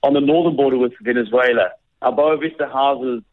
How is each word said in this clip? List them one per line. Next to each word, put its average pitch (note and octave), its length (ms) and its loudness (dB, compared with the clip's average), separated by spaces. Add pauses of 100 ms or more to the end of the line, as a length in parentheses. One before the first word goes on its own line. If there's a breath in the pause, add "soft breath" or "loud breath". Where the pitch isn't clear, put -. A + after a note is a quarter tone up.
on C#3 100 4
the C#3+ 80 2
northern D#3+ 340 2
border C3+ 220 2
with B2 240 0
Venezuela. A#2 680 0 (280)
Now, B2 120 -2
Boa D3+ 260 0
Vista D3+ 300 -6
houses C3 640 -2